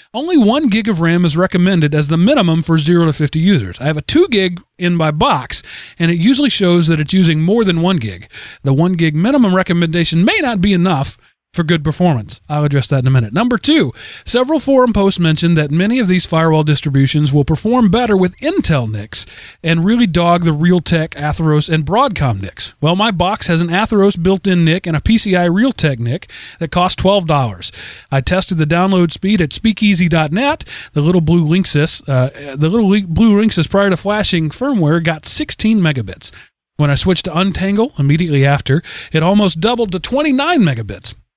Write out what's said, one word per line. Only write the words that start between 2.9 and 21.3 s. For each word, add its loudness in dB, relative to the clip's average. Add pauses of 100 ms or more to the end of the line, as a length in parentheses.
to 2
fifty -2
users. 0
I -6
have -2
a -6
two 2
gig -2 (180)
in -2
my 0
box, -2 (360)
and 2
it 0
usually 2
shows 2
that 0
it's -4
using 2
more 2
than 0
one 2
gig. -8 (320)
The 0
one 2
gig 0
minimum 2
recommendation 0
may 2
not -2
be 2
enough -2 (360)
for -2
good -2
performance. -2
I'll -2
address 0
that 0
in 0
a 2
minute. 0
Number 0
two, 2 (340)
several 0
forum 2
posts 0
mentioned 2
that 0
many 0
of 0
these 0
firewall 2
distributions 0
will 2
perform 2
better 2
with 0
Intel -2
nics -6 (340)
and 0
really 2
dog 2
the 2
Realtek, 0
Atheros, -2